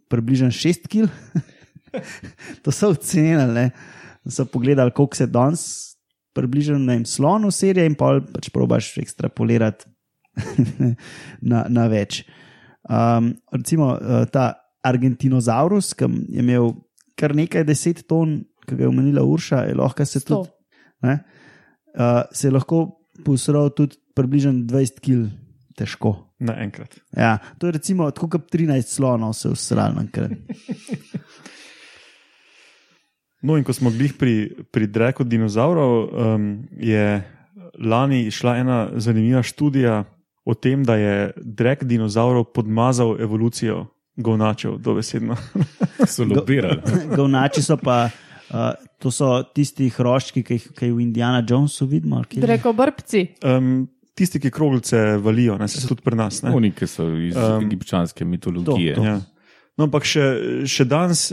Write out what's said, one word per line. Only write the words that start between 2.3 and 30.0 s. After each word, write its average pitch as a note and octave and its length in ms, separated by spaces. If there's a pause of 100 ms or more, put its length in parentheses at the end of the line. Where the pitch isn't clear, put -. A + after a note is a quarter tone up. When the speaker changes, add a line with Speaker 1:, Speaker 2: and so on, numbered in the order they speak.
Speaker 1:
To - 100
so G#3 180
ocenili, D#3 580
ne. A#2+ 240 (520)
So C3+ 220
pogledali, B2+ 460
koliko C#3+ 260
se B2+ 100
danes C3 360 (760)
približno, C#3+ 400
ne C3 160
vem, A#2 120
slonu F#3+ 460
serija F#3 340
in D#3 100
pol C#3 300
pač - 240
probaš A#2+ 460
ekstrapolirati - 920 (520)
<laughs> - 280 (800)
na, A#2 240
na A#2 200
več. G#2+ 380 (560)
Am, A#2 500 (180)
recimo, C3+ 440
eh, A#2 340
ta B2+ 260 (320)
Argentinosaurus, B2+ 1080
ki - 120 (220)
je - 120
imel A#2+ 340 (460)
kar D3 140
nekaj D#3+ 320
deset D3+ 400
ton, D#3+ 340 (220)
ki - 140
ga B2+ 80
je B2+ 60
omenila C3+ 340
Urša, C3+ 420
je G2+ 100
lahko C3 300
se C#3 160
Speaker 2:
Sto. - 160
Speaker 1:
tudi, F#3 140 (520)
ne, C3 160 (760)
eh, A#2+ 340
se - 160
je C3+ 80
lahko D#3+ 320 (340)
posral D3 520
tudi C#3+ 260 (140)
približno C#3 420 (100)
dvajset B2 380
kil B2 260 (440)
težko. - 540 (120)
Speaker 3:
Naenkrat. A2+ 720
Speaker 1:
Ja, A2+ 300 (160)
to - 120
je F3 60
recimo E3+ 340
tako, C#3+ 220
kot D#3+ 180
trinajst D3+ 440
slonov A#2+ 420
se - 160
usral G#2+ 440
naenkrat. A2 440